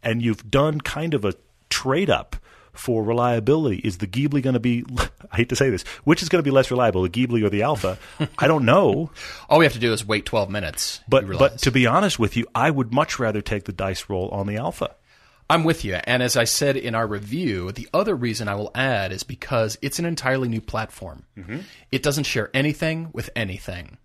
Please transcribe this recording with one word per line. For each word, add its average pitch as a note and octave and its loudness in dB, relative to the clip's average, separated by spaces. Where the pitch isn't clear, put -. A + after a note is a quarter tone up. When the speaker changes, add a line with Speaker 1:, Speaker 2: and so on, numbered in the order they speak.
Speaker 1:
and A#2 0
you've A2 -2
done D3+ 2
kind D#3 -4
of G#2 0
a G2+ 0
trade D#3 0
up - -2
for A2+ -2
reliability. A#2+ 2
Is F#2 -4
the G#2+ -4
Ghibli C#3 0
gonna B2+ 0
be, A#2+ 0
<laughs> - -20
I - -4
hate B2 2
to B2 -2
say C3+ 4
this, F#2+ -2
which D3 4
is E3 -6
gonna E3+ 4
be C#3 2
less C3+ 6
reliable, A#2 4
the F#2 2
Ghibli A#2+ 0
or G2+ 4
the G2+ 0
Alfa? A2+ -2
I B2 2
don't D3+ 4
know. D3 4
Speaker 2:
<laughs> - -18
All D3 6
we E3 8
have C3+ 4
to A#2 -8
do A#2 2
is G#2+ -4
wait G#2+ -2
twelve G2+ 0
minutes, F#2+ -6
Speaker 1:
But, C3 6
Speaker 2:
you F#2+ -8
Speaker 1:
but E2+ 0
Speaker 2:
realize. C3+ 4
Speaker 1:
to C3+ 2
be B2+ 4
honest F3 2
with G#2+ 2
you, A#2 -2
I C3 4
would B2+ -2
much D3 0
rather G#2+ 0
take G#2 -4
the G#2 -8
dice F#2+ -6
roll F#2+ -2
on G2 -4
the G#2 -4
Alfa. - -6
Speaker 2:
I'm E3 4
with D#3+ 0
you. F#2+ -4
And B2 2
as B2 0
I A#2 4
said C#3 0
in A#2+ -4
our A2+ 0
review, G#2 -4
the - -12
other G3+ 0
reason A#2 -4
I G2+ -2
will G#2 -6
add A#2 0
is F#2+ -8
because A2+ -4
it's C#3 -4
an E3+ -2
entirely C3+ -2
new A2+ -4
platform. - -10
Speaker 1:
Mm-hmm. G2+ -12
Speaker 2:
It C3 -2
doesn't C#3+ 0
share G#2+ -2
anything D#3+ -2
with - -8
anything. F#2+ -8